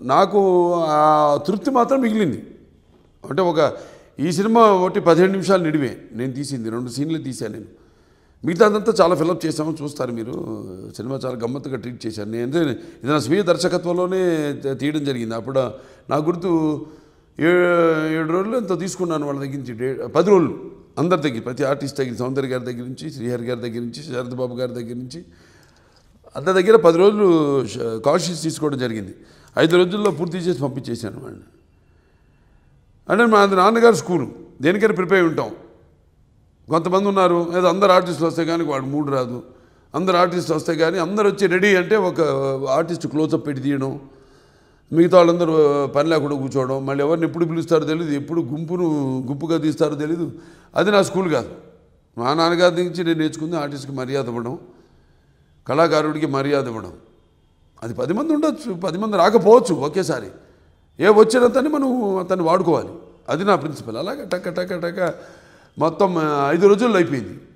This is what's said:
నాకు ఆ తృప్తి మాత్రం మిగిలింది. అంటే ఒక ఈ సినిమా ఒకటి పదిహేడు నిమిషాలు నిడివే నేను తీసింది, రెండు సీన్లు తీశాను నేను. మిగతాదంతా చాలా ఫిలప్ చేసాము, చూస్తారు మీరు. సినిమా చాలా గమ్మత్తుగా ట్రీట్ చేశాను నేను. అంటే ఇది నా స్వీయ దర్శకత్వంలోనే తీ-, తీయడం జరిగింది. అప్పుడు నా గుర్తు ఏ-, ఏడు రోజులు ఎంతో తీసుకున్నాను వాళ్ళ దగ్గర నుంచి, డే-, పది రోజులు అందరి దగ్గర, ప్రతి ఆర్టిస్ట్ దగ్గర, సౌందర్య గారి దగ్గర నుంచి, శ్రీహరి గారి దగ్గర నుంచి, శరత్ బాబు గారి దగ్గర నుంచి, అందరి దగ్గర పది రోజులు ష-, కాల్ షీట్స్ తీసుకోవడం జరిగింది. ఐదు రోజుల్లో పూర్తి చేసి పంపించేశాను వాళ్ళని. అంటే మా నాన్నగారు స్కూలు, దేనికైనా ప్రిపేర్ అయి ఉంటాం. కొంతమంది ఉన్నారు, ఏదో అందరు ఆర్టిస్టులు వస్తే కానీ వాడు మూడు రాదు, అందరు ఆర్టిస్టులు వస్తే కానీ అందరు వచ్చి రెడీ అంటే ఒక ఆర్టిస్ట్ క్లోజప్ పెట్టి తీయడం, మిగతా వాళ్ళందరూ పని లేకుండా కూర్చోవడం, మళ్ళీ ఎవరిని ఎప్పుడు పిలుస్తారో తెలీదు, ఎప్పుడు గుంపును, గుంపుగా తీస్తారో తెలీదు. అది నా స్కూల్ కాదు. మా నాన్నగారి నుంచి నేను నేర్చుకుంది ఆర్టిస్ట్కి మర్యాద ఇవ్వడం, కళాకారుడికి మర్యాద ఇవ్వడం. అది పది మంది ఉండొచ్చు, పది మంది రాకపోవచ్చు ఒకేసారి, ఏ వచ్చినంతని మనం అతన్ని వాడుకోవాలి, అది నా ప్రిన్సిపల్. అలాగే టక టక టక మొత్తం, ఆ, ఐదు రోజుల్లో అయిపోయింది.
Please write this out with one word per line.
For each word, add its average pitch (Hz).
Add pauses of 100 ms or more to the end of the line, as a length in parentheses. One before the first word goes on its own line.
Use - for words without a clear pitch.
నాకు 180
ఆ 151 (100)
తృప్తి 202
మాత్రం 262
మిగిలింది. 214 (840)
అంటే 147
ఒక 156 (460)
ఈ 151
సినిమా 220
ఒకటి 190
పదిహేడు 170
నిమిషాలు 185
నిడివే 147 (120)
నేను 123
తీసింది, 131
రెండు 120
సీన్లు 143
తీశాను 123
నేను. 110 (800)
మిగతాదంతా 208
చాలా 175
ఫిలప్ 165
చేసాము, 151
చూస్తారు 139
మీరు. 117 (640)
సినిమా 127
చాలా 131
గమ్మత్తుగా 127
ట్రీట్ 117
చేశాను 107
నేను. 117
అంటే 139 (440)
ఇది 123
నా 147
స్వీయ 170
దర్శకత్వంలోనే 175
తీ-, 139
తీయడం 143
జరిగింది. 117
అప్పుడు 127 (500)
నా 123
గుర్తు 165 (880)
ఏ-, 165
ఏడు 160
రోజులు 202
ఎంతో 190
తీసుకున్నాను 170
వాళ్ళ 139
దగ్గర 139
నుంచి, 123
డే-, 123
పది 156
రోజులు 165 (280)
అందరి 170
దగ్గర, 127
ప్రతి 123
ఆర్టిస్ట్ 139
దగ్గర, 127
సౌందర్య 131
గారి 127
దగ్గర 120
నుంచి, 131
శ్రీహరి 123
గారి 120
దగ్గర 117
నుంచి, 120
శరత్ 127
బాబు 123
గారి 123
దగ్గర 120
నుంచి, 127 (1080)
అందరి 180
దగ్గర 220
పది 165
రోజులు 208 (400)
ష-, 113
కాల్ 156
షీట్స్ 156
తీసుకోవడం 147
జరిగింది. 110 (420)
ఐదు 160
రోజుల్లో 190
పూర్తి 165
చేసి 170
పంపించేశాను 117
వాళ్ళని. 95 (1700)
అంటే 214
మా 208
నాన్నగారు 214
స్కూలు, 160 (340)
దేనికైనా 202
ప్రిపేర్ 185
అయి 170
ఉంటాం. 127 (1160)
కొంతమంది 180
ఉన్నారు, 180 (100)
ఏదో 180
అందరు 190
ఆర్టిస్టులు 170
వస్తే 160
కానీ 165
వాడు 143
మూడు 139
రాదు, 123 (520)
అందరు 180
ఆర్టిస్టులు 170
వస్తే 156
కానీ 165
అందరు 202
వచ్చి 196
రెడీ 185
అంటే 180
ఒక 180 (480)
ఆర్టిస్ట్ 160
క్లోజప్ 151
పెట్టి 135
తీయడం, 135 (920)
మిగతా 175
వాళ్ళందరూ 170 (340)
పని 147
లేకుండా 147
కూర్చోవడం, 135
మళ్ళీ 139
ఎవరిని 165
ఎప్పుడు 165
పిలుస్తారో 160
తెలీదు, 160
ఎప్పుడు 143
గుంపును, 165 (400)
గుంపుగా 156
తీస్తారో 151
తెలీదు. 151 (440)
అది 175
నా 202
స్కూల్ 180
కాదు. 117 (680)
మా 123
నాన్నగారి 170
నుంచి 175
నేను 165
నేర్చుకుంది 156
ఆర్టిస్ట్కి 143
మర్యాద 131
ఇవ్వడం, 120 (1080)
కళాకారుడికి 151
మర్యాద 139
ఇవ్వడం. 101 (920)
అది 117
పది 131
మంది 302
ఉండొచ్చు, 294
పది 175
మంది 208
రాకపోవచ్చు 202
ఒకేసారి, 143 (720)
ఏ 180
వచ్చినంతని 240
మనం 254
అతన్ని 185
వాడుకోవాలి, 165 (400)
అది 151
నా 196
ప్రిన్సిపల్. 127
అలాగే 254
టక 180
టక 180
టక 175 (640)
మొత్తం, 175
ఆ, 147
ఐదు 170
రోజుల్లో 208
అయిపోయింది. 135 (160)